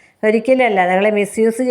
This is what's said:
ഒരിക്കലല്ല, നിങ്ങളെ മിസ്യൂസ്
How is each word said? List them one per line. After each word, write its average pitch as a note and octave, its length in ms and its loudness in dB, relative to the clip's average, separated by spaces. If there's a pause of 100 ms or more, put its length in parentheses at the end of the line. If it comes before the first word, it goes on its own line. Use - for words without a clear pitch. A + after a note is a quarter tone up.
(260)
ഒരിക്കലല്ല, A3+ 540 0 (100)
നിങ്ങളെ G3 280 2
മിസ്യൂസ് A3 540 -2